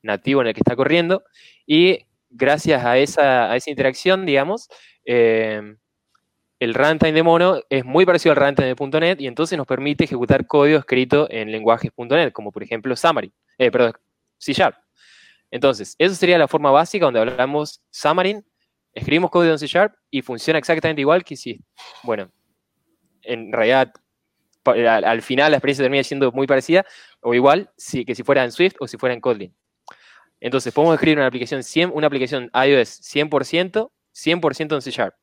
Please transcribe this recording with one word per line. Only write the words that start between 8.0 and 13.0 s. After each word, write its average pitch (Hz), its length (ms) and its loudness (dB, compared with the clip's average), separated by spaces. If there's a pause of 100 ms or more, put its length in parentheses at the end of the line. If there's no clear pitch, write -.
parecido 170 260 4
al 139 40 4
runtime 139 320 2
de 127 80 -4
punto 143 240 -4
net, 170 200 0
y 139 60 -8
entonces 156 320 -4
nos 135 80 -6
permite 139 380 -4
ejecutar 127 420 -2
código 147 320 4
escrito 131 500 0
en 107 220 -8
lenguajes 110 400 0
punto 120 240 -6
net, 151 180 0
como 104 200 -12
por 104 100 -12
ejemplo 117 320 -6
Xamarin, 156 380 -2 (260)